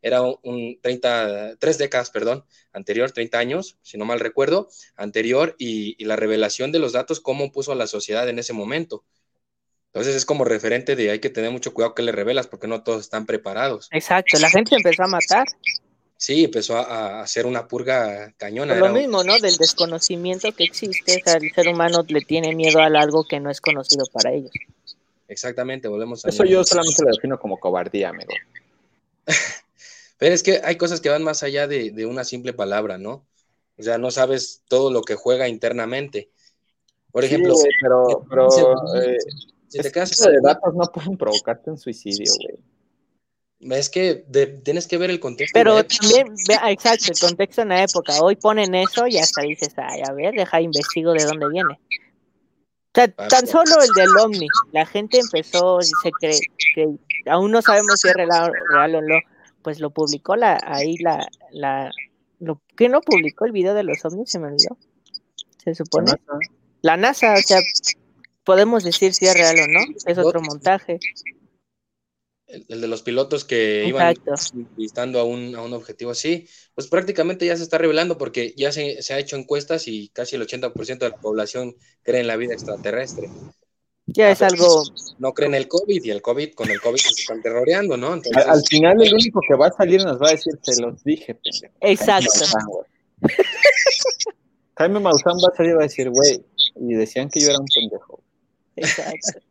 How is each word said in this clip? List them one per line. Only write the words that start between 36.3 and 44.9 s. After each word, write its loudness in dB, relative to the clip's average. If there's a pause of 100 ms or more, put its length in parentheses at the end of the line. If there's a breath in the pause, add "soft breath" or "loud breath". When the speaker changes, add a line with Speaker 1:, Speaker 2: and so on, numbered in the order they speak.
Speaker 1:
Por 0
Speaker 3:
Sí, 0
Speaker 1:
ejemplo, 4
Speaker 3:
güey, 6 (120)
pero, 4
Speaker 1:
si -4
Speaker 3:
pero, 4 (440)
Speaker 1:
te, 0
Speaker 3:
eh, -2 (500)
Speaker 1:
si -12
te -6
Speaker 3:
ese -4
Speaker 1:
quedas -2
Speaker 3:
tipo 6
de 8
Speaker 1:
sin 4
Speaker 3:
datos 4
no 0
pueden -6
provocarte -4
un -12
suicidio, -6
güey. -14
Speaker 1:
Es -2
que -2
de-, 2
tienes -6
que -4